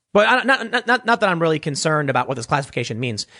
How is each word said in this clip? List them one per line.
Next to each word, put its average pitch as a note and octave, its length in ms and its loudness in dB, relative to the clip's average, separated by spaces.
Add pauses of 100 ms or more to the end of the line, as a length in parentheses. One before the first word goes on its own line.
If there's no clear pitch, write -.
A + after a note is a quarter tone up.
(120)
But G#3 140 4
I, A#3+ 160 2
not, A3+ 280 0
not, A#3 160 -2
not, A#3+ 200 0
not A#3 140 2
that G#3 80 2
I'm E3+ 140 0
really D#3+ 180 2
concerned D3+ 500 -2
about B2+ 160 0
what C3 100 -4
this A#2+ 100 -10
classification B2+ 520 -4
means. A#2 280 -6 (140)